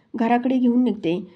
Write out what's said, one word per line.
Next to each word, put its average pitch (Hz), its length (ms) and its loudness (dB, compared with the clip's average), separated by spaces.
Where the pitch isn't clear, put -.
घराकडे 240 440 0
घेऊन 247 260 2
निघते. 190 360 -2